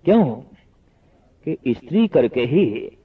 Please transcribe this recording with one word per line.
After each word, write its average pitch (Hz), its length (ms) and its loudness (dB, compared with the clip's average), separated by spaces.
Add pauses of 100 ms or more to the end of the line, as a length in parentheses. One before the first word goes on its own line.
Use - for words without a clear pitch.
ਕਿਉਂ? 170 380 2 (1040)
ਕਿ 156 200 -6
ਇਸਤਰੀ 147 420 -2
ਕਰਕੇ 123 380 0
ਹੀ 120 460 -2 (140)